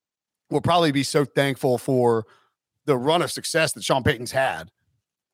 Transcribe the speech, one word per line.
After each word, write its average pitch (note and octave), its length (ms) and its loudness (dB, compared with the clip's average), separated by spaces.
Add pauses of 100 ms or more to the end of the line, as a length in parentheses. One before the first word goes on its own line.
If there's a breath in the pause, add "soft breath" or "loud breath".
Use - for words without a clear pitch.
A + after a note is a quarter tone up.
(500)
will D3 100 0
probably E3+ 320 2
be C#3 100 0
so C#3+ 220 0
thankful C3+ 540 0
for A#2+ 480 0 (580 soft breath)
the C#3 140 2
run D#3+ 240 2
of C3 80 -2
success D#3+ 420 -2
that G#2 100 -12
Sean C3+ 200 0
Payton's A#2+ 300 -2
had, G2+ 380 -4 (640)